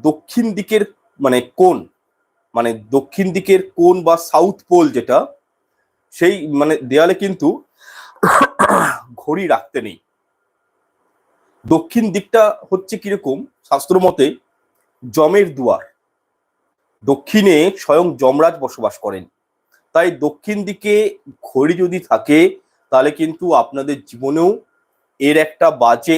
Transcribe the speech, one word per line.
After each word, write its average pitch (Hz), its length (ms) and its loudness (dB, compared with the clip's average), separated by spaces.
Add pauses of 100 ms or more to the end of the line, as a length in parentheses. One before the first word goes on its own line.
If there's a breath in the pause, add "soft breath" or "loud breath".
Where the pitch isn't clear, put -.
দক্ষিণ 226 460 -4
দিকের 208 280 -2 (380)
মানে 127 180 2 (160)
কোণ, 180 220 4 (800)
মানে 117 160 -2 (200)
দক্ষিণ 139 420 -2
দিকের 185 280 2 (100)
কোণ 175 320 4
বা 165 140 2
সাউথ 170 400 0 (120)
পোল 175 240 4
যেটা, 123 260 0 (960)
সেই 175 200 2 (140)
মানে 147 340 0
দেয়ালে 151 320 2
কিন্তু 190 340 -4 (760 loud breath)
<clears throat> - 1000 -2
ঘড়ি 175 240 -4
রাখতে 135 360 -4
নেই। 98 160 -14 (1700)
দক্ষিণ 165 480 -2
দিকটা 208 300 0 (260)
হচ্ছে 190 300 -6
কিরকম, 190 380 -6 (280)
শাস্ত্র 143 360 -2
মতে 170 260 2 (760)
যমের 160 520 2
দুয়ার, 123 300 -2 (1200)
দক্ষিণে 170 520 2 (220)
স্বয়ং 160 280 2 (100)
যমরাজ 139 440 2
বসবাস 113 380 -6
করেন, 95 260 -10 (680)
তাই 165 140 2 (100)
দক্ষিণ 151 460 -6
দিকে 208 300 -4 (480)
ঘড়ি 147 320 0
যদি 180 260 -2
থাকে 147 380 0 (540)
তাহলে 135 180 2
কিন্তু 160 340 -6 (100)
আপনাদের 139 420 -2 (100)
জীবনেও 143 440 -2 (720)
এর 147 160 2
একটা 156 340 0
বাজে 123 460 0